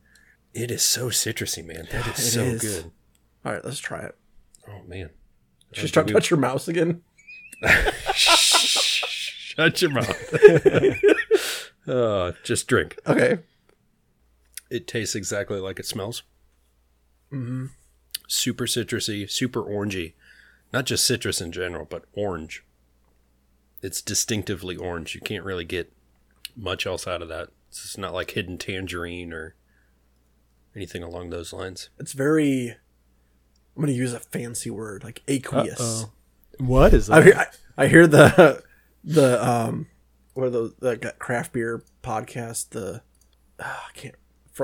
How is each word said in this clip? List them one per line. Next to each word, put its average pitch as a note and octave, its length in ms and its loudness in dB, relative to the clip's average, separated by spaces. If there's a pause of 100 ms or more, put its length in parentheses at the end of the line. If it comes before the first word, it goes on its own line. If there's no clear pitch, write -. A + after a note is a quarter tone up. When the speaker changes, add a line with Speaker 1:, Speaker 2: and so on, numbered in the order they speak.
(540)
Speaker 1:
It A#2+ 180 -8
is G#2+ 100 -4
so B2 280 0
citrusy, - 560 -4
man. E2 260 -16
That - 160 -4
is G#2 180 -6
Speaker 2:
It A#2 60 0
Speaker 1:
so A2+ 120 0
Speaker 2:
is. A#2 180 -2
Speaker 1:
good. F#2 300 -6 (520)
Speaker 2:
All B2+ 80 -6
right, G2+ 140 -8
let's C#3 140 -10
try - 200 -10
it. - 160 -14 (500)
Speaker 1:
Oh, G2+ 220 -18
man. F2+ 220 -12 (640)
Speaker 2:
Just - 220 -6
Speaker 1:
Uh, D#3+ 60 6
Speaker 2:
don't D3 60 0
Speaker 1:
do - 60 0
we G#3+ 60 4
Speaker 2:
touch - 100 0
your E3+ 80 4
mouse C3 300 -2
again. E3+ 340 0 (600)
Speaker 1:
<laughs> - 500 2
Shut - 1700 0
your E3+ 100 2
mouth. A#2+ 420 -4
<laughs> - 1300 4 (200)
Uh, G#2+ 460 0 (100)
just - 240 -4
drink. F#2+ 280 0 (120)
Speaker 2:
Okay. F3+ 320 2 (1300)
Speaker 1:
It - 180 -8
tastes A2 280 -6
exactly G2+ 440 -6
like F#2+ 200 -8
it G2+ 80 -12
smells. G#2+ 340 -8 (1120)
Speaker 2:
Mm-hmm. B2+ 320 -8 (640)
Speaker 1:
Super - 380 -4
citrusy, G#2 640 -4
super B2 340 -4
orangey. G2+ 500 -6 (580)
Not B2+ 140 -2
just A2+ 200 -2
citrus A2 360 -2
in E2+ 100 -10
general, F2 380 -8
but E2 240 -12
orange. F2+ 500 -8 (1200)
It's F#2+ 180 -10
distinctively F#2 800 -4
orange. F2 380 -8
You F2 60 -16
can't G2 220 -8
really F#2 220 -8
get E2+ 260 -8 (640)
much F#2+ 300 -6
else F2+ 220 -6
out E2+ 160 -6
of E2 60 -12
that. E2 200 -10 (200)
It's - 280 -16
not F#2 160 -8
like F2+ 180 -6
hidden F2+ 280 -8
tangerine F2+ 720 -10
or D#2+ 220 -14 (1200)
anything F#2 260 -10
along F2 300 -12
those E2+ 200 -10
lines. F#2 460 -12
Speaker 2:
It's - 160 -14
very, C3+ 640 0 (1000)
I'm - 60 -8
gonna D3 100 0
use B2 220 -2
a A#2 60 -10
fancy A#2+ 500 -10
word, G#2 340 -10
like - 240 -18
aqueous. - 540 -2
Speaker 3:
Uh-oh. A2+ 300 -6 (480)
What C3 340 6
is A2+ 140 6
that? A2 100 6
Speaker 2:
I D#3+ 60 12
hear, - 120 12
I, - 100 0 (380)
I C#3 40 6
hear D#3+ 200 10
the, D3 540 10 (220)
<laughs> - 200 -20
the, C3 420 4
um, A#2+ 420 0 (460)
what B2+ 120 -2
are B2+ 40 0
those, A#2 300 -2
that B2 220 -2
got - 180 -10
craft - 320 -6
beer A#2 320 -4 (200)
podcast? A#2 640 -8
The, G#2 320 -10 (580)
uh, - 40 -14
I - 300 -12
can't, - 220 -18 (380)
fr-, - 100 -6